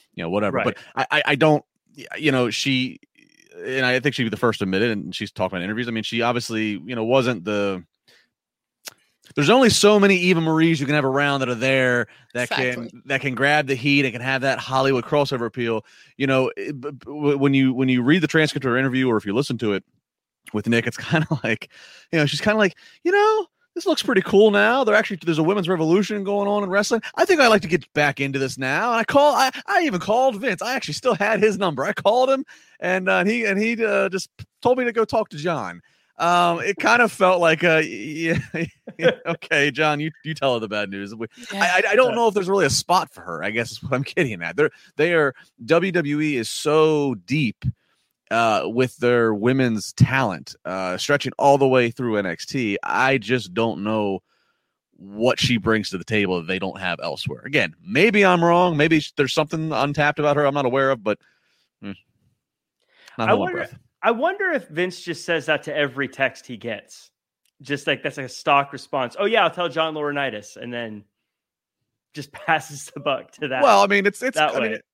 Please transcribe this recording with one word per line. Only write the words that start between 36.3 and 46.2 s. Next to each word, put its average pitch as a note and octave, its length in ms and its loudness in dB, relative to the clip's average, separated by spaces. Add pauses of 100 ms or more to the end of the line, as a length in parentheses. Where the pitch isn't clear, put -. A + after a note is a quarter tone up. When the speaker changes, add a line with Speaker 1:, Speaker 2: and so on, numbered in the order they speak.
Speaker 1:
it G3+ 160 -2
kind A#3+ 240 4
of A3+ 100 4
felt F#3 300 4
like, D#3+ 240 4
uh, D#3+ 180 6
y-, D3+ 560 -4 (140)
y-, E3 180 -6 (120)
<laughs> - 140 -20
yeah, E3 140 2 (140)
okay, D#3 440 -2
John, D3 300 0
you, D#3 120 -6 (120)
you D#3+ 100 -8
tell C#3 200 0
her A#2 80 -2
the G#2+ 80 -6
bad G#2 200 -4
news. G2+ 240 -10
We, A2 140 -10 (240)
Speaker 3:
Yeah. G3 100 -6
Speaker 1:
I, F3 40 2
I, F#3+ 260 0
I G#3+ 60 2
don't B3 140 4
Speaker 2:
Yeah. A3 40 -4
Speaker 1:
know A#3 140 2
if G3 40 0
there's F#3+ 140 -2
really G3 180 2
a C#3 40 2
spot F3 440 0
for F#2 60 -20
her, E2+ 240 -10
I G2+ 60 -4
guess A2+ 240 -4
is - 100 -16
what - 80 -10
I'm C3+ 120 0
getting A#2 380 -4
at. E2 140 -8
They're, D3 140 2 (260)
they E3+ 180 2
are, D3 220 2 (300)
W E3+ 260 2
W D3 300 0